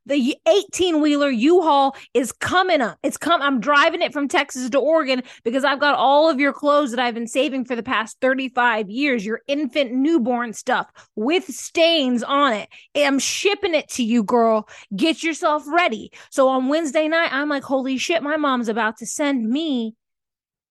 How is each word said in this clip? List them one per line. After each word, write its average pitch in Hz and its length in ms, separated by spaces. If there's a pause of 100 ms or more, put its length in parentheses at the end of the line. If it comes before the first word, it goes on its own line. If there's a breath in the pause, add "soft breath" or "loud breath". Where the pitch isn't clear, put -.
"The 285 140
y-, 285 340
eighteen-wheeler 302 800
U-Haul 277 640 (180 loud breath)
is 262 180
coming 359 500
up. 190 200
It's - 160
come-, 330 240
I'm 277 180
driving 294 440
it 269 100
from 285 140
Texas 269 420
to 269 80
Oregon 269 460 (200 loud breath)
because 254 200
I've 277 160
got 285 160
all 285 340
of 269 100
your 277 140
clothes 285 380
that 240 80
I've 240 160
been 233 100
saving 269 400
for 247 100
the 226 60
past 220 400
thirty-five 240 680
years, 247 340
your 214 220
infant 277 440
newborn 247 640
stuff 208 340 (280 loud breath)
with 311 300
stains 294 760
on 277 320
it. 202 160 (260 loud breath)
I'm 277 220
shipping 403 560
it 285 200
to 254 100
you, 233 180
girl. 226 480 (260 loud breath)
Get 302 280
yourself 311 420
ready." 302 460 (180 loud breath)
So 269 180
on 262 200
Wednesday 311 400
night, 330 260
I'm 285 160
like, 277 140
Holy 269 340
shit, 339 240
my 294 160
mom's 254 320
about 220 280
to 220 100
send 277 420
me 254 460 (760)